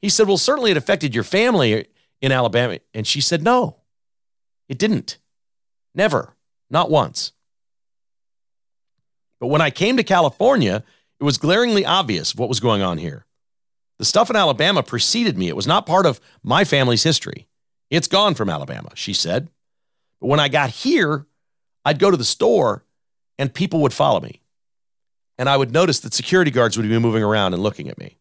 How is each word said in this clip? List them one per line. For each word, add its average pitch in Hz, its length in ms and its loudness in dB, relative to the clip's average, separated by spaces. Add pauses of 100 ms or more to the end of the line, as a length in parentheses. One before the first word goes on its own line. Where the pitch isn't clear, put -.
He 202 80 -2
said, 214 180 4
"Well, 196 100 2
certainly 254 340 0
it 165 60 2
affected 143 380 -2
your 113 80 -2
family 180 640 0 (340)
in 135 100 0
Alabama." 120 480 0 (140)
And 110 140 -6
she 139 140 -2
said, 165 200 0
"No, 226 360 0 (920)
it 131 100 -8
didn't. 202 400 -2 (760)
Never. 160 400 0 (340)
Not 151 220 0
once. 139 400 -2 (2000)
But 123 80 -6
when 151 140 2
I 151 100 2
came 233 260 0
to 233 60 2
California, 165 800 2 (360)
it - 40 -6
was 143 160 0
glaringly 208 460 2
obvious 127 500 -2
what 117 140 -4
was 113 100 -2
going 107 240 0
on 87 160 -2
here. 73 260 -12 (720)
The - 80 -8
stuff 220 240 2
in 240 60 -2
Alabama 165 480 2
preceded 214 560 -2
me. 90 80 -2
It 76 80 -6
was 98 100 -6
not 180 220 0
part 180 180 2
of 139 140 0 (240)
my 151 200 2
family's 127 380 2
history. - 460 -2 (420)
It's 160 180 -2
gone 196 280 0
from 101 140 -4
Alabama," 69 440 -8
she - 200 -10
said. 104 360 -4 (720)
"But - 80 -6
when 143 120 2
I 143 100 0
got 139 200 0
here, 156 560 -2 (580)
I'd 143 160 0
go 196 120 4
to 175 60 2
the 120 80 -2
store 170 600 0 (540)
and 139 140 -4
people 170 280 -2
would 139 120 2
follow 131 260 2
me. - 220 -16 (1000)
And 127 80 -2
I 139 80 2
would 135 160 0
notice 160 300 2
that - 120 -10
security 180 380 0
guards 117 260 2
would 110 100 -2
be 113 120 2
moving 113 240 2
around 104 300 2
and 90 100 -2
looking 101 240 -4
at 62 100 -14
me. 50 240 -20